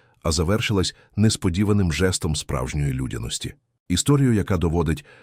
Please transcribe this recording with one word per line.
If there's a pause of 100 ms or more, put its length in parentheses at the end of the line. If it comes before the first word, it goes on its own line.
(220)
а
завершилась (220)
несподіваним
жестом
справжньої
людяності. (340)
Історію,
яка
доводить, (180)